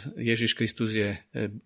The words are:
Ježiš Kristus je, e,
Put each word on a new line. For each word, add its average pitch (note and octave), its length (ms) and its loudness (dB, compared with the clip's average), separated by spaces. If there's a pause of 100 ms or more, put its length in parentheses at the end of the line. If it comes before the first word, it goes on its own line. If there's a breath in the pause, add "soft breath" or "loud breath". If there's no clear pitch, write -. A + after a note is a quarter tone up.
(140)
Ježiš A#2 380 2
Kristus A2 400 0
je, G2+ 240 0
e, A2 320 -6 (180)